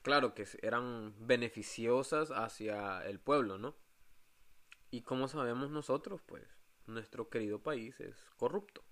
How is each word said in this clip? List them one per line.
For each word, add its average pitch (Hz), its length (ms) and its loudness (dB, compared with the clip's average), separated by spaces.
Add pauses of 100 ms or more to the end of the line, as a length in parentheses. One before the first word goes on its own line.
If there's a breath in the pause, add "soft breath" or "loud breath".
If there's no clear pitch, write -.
Claro 135 320 6
que 110 100 -6
s-, - 180 -10
eran 113 540 -2 (100)
beneficiosas 123 1040 2
hacia 104 720 -2
el 98 140 -6
pueblo, 127 380 2
¿no? 120 200 -8 (1120)
Y 120 120 -6
como 131 240 0
sabemos 131 420 -2
nosotros, 156 560 -2
pues, - 180 -14 (440)
nuestro 113 420 -8
querido 107 320 -2
país 127 380 -4
es - 160 -10 (220)
corrupto. 160 540 -2